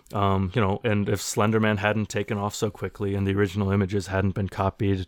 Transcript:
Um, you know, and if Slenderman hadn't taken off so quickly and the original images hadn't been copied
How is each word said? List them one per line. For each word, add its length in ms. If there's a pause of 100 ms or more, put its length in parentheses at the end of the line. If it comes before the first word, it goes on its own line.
(140)
Um, 400
you 80
know, 220
and 260
if 100
Slenderman 600
hadn't 300
taken 280
off 180
so 140
quickly 460
and 120
the 60
original 380
images 360
hadn't 280
been 140
copied 580